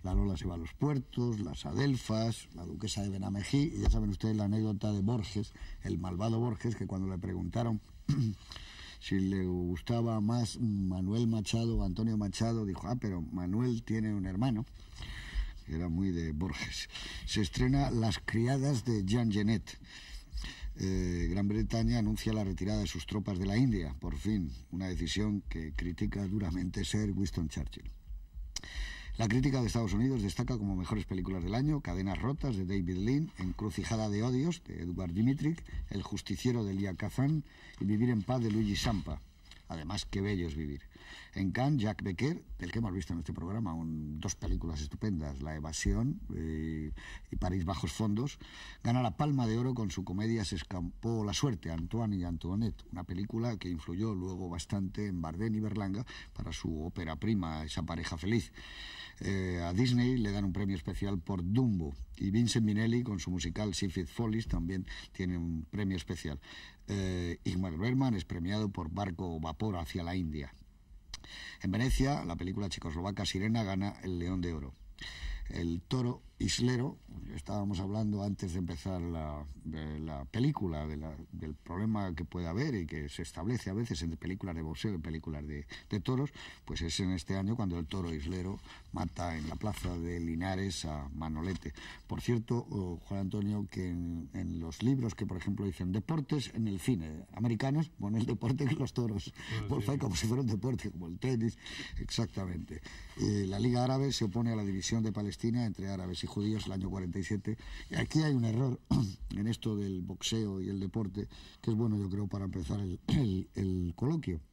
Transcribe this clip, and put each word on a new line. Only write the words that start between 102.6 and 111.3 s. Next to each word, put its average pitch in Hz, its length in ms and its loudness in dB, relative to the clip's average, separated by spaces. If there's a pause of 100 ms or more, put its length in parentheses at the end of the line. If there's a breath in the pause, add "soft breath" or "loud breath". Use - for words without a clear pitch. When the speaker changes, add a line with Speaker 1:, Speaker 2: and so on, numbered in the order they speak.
Speaker 1:
Eh, 101 260 4
la 98 120 -2
Liga 123 240 4
Árabe 131 280 4
se 117 140 2
opone 117 260 2
a 110 60 2
la 104 80 0
división 98 380 2
de 107 100 2
Palestina 113 520 0
entre 98 240 -2
árabes 90 340 -4
y 87 100 -4
judíos 104 320 0
el 101 80 -4
año 95 160 -2
cuarenta 92 300 -2
y 92 40 -2
siete. 107 340 0 (320 loud breath)
Y - 60 -6
aquí 156 280 4
hay 151 100 6
un 120 120 6
error 127 340 2 (100)
<clears throat> 101 400 2
en 101 180 0
esto 113 280 0
del 98 260 0
boxeo 95 600 -2
y 95 80 -2
el 98 100 0
deporte, 98 480 -2 (340 loud breath)